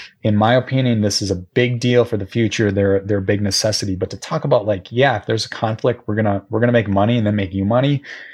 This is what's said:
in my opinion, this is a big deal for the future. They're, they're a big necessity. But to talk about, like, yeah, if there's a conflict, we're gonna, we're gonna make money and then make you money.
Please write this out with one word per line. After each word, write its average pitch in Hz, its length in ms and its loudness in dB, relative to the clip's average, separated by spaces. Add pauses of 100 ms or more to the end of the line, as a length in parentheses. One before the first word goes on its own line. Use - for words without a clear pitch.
(220)
in 107 140 2
my 110 180 4
opinion, 127 460 2
this 104 220 0
is 98 80 -4
a 92 60 0
big 123 440 -2
deal 123 240 4
for 113 120 -2
the 98 100 -6
future. 110 440 0
They're, 98 300 2
they're 101 180 -2
a 95 40 -2
big 101 180 0
necessity. 101 560 -2
But 95 140 -4
to 95 80 -10
talk 160 260 -6
about, 123 220 2
like, 98 240 -4
yeah, 123 260 2
if - 100 -10
there's 113 200 -2
a - 40 -20
conflict, 117 560 -4
we're 107 100 -4
gonna, 101 340 0
we're 110 100 -2
gonna 120 120 2
make 113 160 2
money 104 300 2
and 107 80 0
then 104 100 0
make 95 180 -4
you 98 100 0
money. 131 380 2 (320)